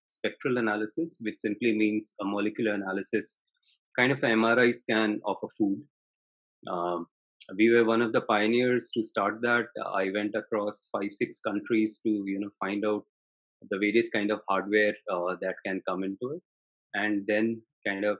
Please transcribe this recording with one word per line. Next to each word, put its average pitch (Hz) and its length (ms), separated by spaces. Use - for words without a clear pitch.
spectral 123 500
analysis, 107 600
which 110 180
simply 107 380
means 107 440
a 101 40
molecular 104 480
analysis, 98 680
kind 127 140
of 139 140
a 131 40
M 113 160
R 117 140
I 120 140
scan 110 540
of 98 180
a - 40
food. 98 320
Um, 87 380
we 110 140
were 117 140
one 113 180
of 113 100
the 123 100
pioneers 117 720
to 113 80
start 104 400
that. 120 240
I 95 180
went 104 220
across 107 560
five, 101 220
six - 260
countries 110 680
to, 113 60
you 98 140
know, 101 180
find 101 260
out 107 200
the 98 80
various 104 300
kind 104 240
of 101 160
hardware, 101 460
uh, 90 280
that 92 140
can 95 240
come 92 140
into 98 320
it, 180 80
and 101 340
then 113 340
kind 98 180
of, 104 160